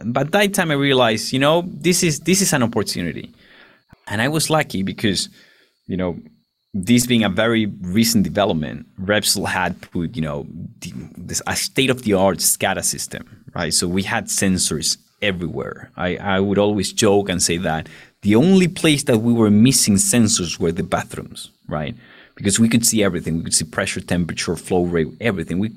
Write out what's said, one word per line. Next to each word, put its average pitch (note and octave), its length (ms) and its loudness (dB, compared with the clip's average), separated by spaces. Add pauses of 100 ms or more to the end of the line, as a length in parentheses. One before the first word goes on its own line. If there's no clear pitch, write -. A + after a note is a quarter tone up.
but C3 280 -2
that G3+ 240 2
time E3+ 160 0
I - 20 0
realized, B2+ 600 2
you C3 60 2
know, D#3 280 4
this E3+ 340 0
is, D#3+ 200 0
this F#3+ 200 2
is F3+ 100 0
an C3+ 120 2
opportunity. G2 680 -4 (760)
And - 120 -4
I A#2+ 80 2
was D3+ 220 -2
lucky D3 320 0
because, F#2+ 480 -2 (560)
you F#2+ 120 -6
know, F2+ 200 -4 (560)
this A#2+ 320 2
being A#2+ 180 2
a G#2 60 2
very A2 380 2 (140)
recent G2+ 420 2
development, D#2 640 -2 (120)
Repsol G2+ 480 0
had F2+ 340 -2
put, - 340 -6
you D#2+ 80 -4
know, D2 240 -6 (340)
the, - 120 -12 (220)
this, F2+ 300 -8
a F#2+ 100 -4
state-of-the-art G#2 840 2
scada F#2+ 440 -2
system, - 600 -8 (100)
right? E2 200 -4
So - 140 0
we F2+ 140 0
had G2+ 240 -2
sensors - 720 -2 (240)
everywhere. E2+ 760 -4
I, F2+ 180 -2
I F#2+ 240 0
would G2 180 2
always G#2 360 2
joke G2+ 340 4
and F2 140 -2
say E2+ 160 0
that D#2+ 320 -4 (320)
the G2+ 140 4
only F3+ 340 6
place D3+ 340 0
that B2 140 2
we A#2 160 2
were A2+ 160 4
missing G#2+ 460 6
sensors F#2+ 640 2
were E2+ 120 0
the E2+ 120 -4
bathrooms, - 680 -8 (160)
right? D2+ 260 -6 (420)
Because G2 220 0
we A2+ 120 6
could A#2 160 2
see A2 180 2
everything. E2+ 340 -2
We E2+ 60 -6
could F#2+ 100 -10
see - 120 0
pressure, F#2+ 340 -4
temperature, E2+ 560 -2
flow F2 300 0
rate, E2+ 240 0 (100)
everything. F2+ 400 -4
We, A2+ 180 -2